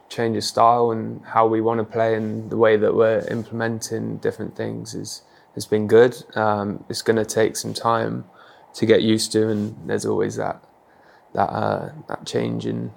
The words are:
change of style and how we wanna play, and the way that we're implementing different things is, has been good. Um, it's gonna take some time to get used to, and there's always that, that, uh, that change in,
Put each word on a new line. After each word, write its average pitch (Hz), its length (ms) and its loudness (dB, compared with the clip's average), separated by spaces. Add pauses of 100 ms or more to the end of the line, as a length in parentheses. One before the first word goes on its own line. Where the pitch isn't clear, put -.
change 117 280 -2
of 104 80 -4
style 117 460 2
and 113 360 -6
how 113 200 4
we 113 140 2
wanna 113 240 0
play, 113 300 0
and 110 360 -4
the 107 60 -4
way 110 220 6
that 107 160 2
we're 110 360 2
implementing 113 840 -6
different 110 400 -6
things 110 380 -8
is, 104 260 -12 (340)
has - 120 -8
been 107 200 2
good. 117 300 8 (180)
Um, 104 540 -2
it's - 140 -8
gonna 113 240 2
take - 300 0
some 110 180 -6
time 113 500 -2 (480)
to - 140 -2
get 110 160 6
used 110 300 2
to, 110 180 2
and 107 260 -4 (100)
there's 107 200 -4
always 104 300 -2
that, 104 280 -6 (720)
that, 101 160 2
uh, 107 400 -2 (180)
that - 180 -10
change 113 400 -4
in, 113 300 -6